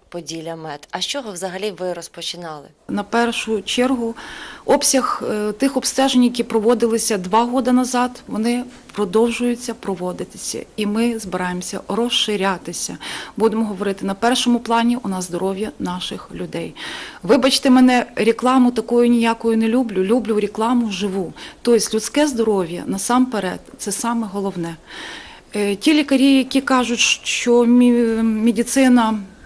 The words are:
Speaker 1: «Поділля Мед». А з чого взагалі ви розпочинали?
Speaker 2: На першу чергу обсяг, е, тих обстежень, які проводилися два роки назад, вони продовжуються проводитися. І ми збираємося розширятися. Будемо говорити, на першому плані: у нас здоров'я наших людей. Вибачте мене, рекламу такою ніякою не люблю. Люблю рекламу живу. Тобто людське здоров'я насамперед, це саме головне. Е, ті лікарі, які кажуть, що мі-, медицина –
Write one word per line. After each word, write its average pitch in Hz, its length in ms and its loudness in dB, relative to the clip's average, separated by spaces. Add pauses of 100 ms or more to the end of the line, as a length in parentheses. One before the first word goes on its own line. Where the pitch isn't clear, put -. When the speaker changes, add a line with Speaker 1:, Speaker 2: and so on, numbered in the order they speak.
Speaker 1:
«Поділля 165 460 -10
Мед». 156 360 -12
А 185 100 -6
з - 40 -6
чого 254 260 -8
взагалі 190 400 -6
ви 180 220 -6
розпочинали? 165 720 -12 (200)
Speaker 2:
На 202 160 -4
першу 226 580 -2
чергу 240 540 -2 (500)
обсяг, - 680 0
е, 208 200 -2
тих 269 260 0
обстежень, 262 460 2
які 240 200 2
проводилися 226 760 2
два 190 280 2
роки 247 260 0
назад, 247 560 0
вони 240 360 -2 (280)
продовжуються 233 840 0
проводитися. 180 920 -8 (100)
І 214 100 -2
ми 226 340 0
збираємося 185 680 -6
розширятися. 196 1120 -2 (400)
Будемо 220 280 2
говорити, 196 400 -4
на 196 80 -2
першому 240 460 2
плані: 233 440 0
у 202 40 -6
нас 185 180 -4
здоров'я 185 540 -4
наших 180 540 -8
людей. 170 420 -8 (480)
Вибачте 262 460 4
мене, 254 360 6 (100)
рекламу 240 560 4
такою 240 380 2
ніякою 233 480 2
не 226 100 2
люблю. 220 360 0
Люблю 214 360 0
рекламу 220 520 0
живу. 185 420 -4 (280)
Тобто 226 360 2
людське 285 300 0
здоров'я 196 580 0
насамперед, 202 760 0 (180)
це 202 140 -8
саме 233 400 -4
головне. 175 440 -6 (800)
Е, 202 200 0
ті 302 180 2
лікарі, 277 400 4
які 262 280 2
кажуть, 254 380 0 (240)
що 240 420 2
мі-, 240 580 4
медицина – 226 960 2 (260)